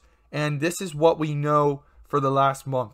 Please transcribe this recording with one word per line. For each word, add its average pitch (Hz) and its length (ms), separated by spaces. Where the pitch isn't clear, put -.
and 147 280
this 170 220
is 165 140
what 160 240
we 151 160
know 147 480
for 143 120
the 135 120
last 135 340
month. 127 280